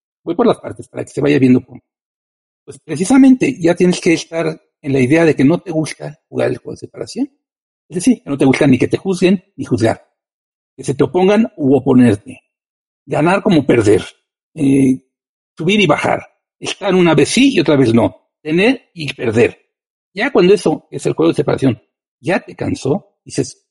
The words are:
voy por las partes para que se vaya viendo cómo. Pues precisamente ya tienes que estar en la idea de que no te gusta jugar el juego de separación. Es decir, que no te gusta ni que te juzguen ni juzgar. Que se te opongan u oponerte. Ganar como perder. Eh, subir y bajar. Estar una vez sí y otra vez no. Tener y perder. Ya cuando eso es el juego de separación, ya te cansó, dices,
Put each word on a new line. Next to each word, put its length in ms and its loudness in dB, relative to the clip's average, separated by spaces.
voy 120 -8
por 120 0
las 120 0
partes 300 -16
para 160 -10
que 60 -20
se 100 -10
vaya 180 0
viendo 260 2
cómo. 180 -20
Pues 160 -20
precisamente 800 2
ya 140 2
tienes 260 0
que 120 0
estar 480 -6
en 100 -6
la 80 0
idea 240 2
de 100 2
que 100 0
no 160 4
te 100 -14
gusta 580 -8
jugar 220 -4
el 80 -8
juego 140 -16
de 60 -16
separación. 480 -10
Es 80 -14
decir, 260 0
que 80 -12
no 60 -6
te 80 0
gusta 220 2
ni 120 4
que 100 -2
te 100 -4
juzguen 440 0
ni 80 -12
juzgar. 480 -4
Que 80 -18
se 100 -4
te 100 0
opongan 520 0
u 200 0
oponerte. 680 0
Ganar 360 -2
como 220 2
perder. 400 2
Eh, 560 0
subir 240 0
y 60 2
bajar. 400 -2
Estar 360 -6
una 200 4
vez 140 2
sí 260 2
y 60 -2
otra 160 0
vez 180 2
no. 380 -2
Tener 520 -2
y 180 -10
perder. 460 -2
Ya 200 -4
cuando 220 4
eso 360 -4
es 160 -8
el 60 -2
juego 180 0
de 60 -4
separación, 440 -2
ya 200 -4
te 160 -20
cansó, 680 -6
dices, 460 -10